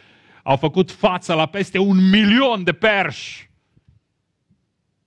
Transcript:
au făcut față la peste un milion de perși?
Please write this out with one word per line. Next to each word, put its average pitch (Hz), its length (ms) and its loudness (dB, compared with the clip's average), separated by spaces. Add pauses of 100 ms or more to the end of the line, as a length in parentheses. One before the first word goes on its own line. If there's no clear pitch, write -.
(420)
au 135 140 0
făcut 156 340 -2
față 180 440 -4
la 160 120 0
peste 190 320 -6
un 190 300 4
milion 214 560 2
de 170 80 -2
perși? 196 800 -4 (1600)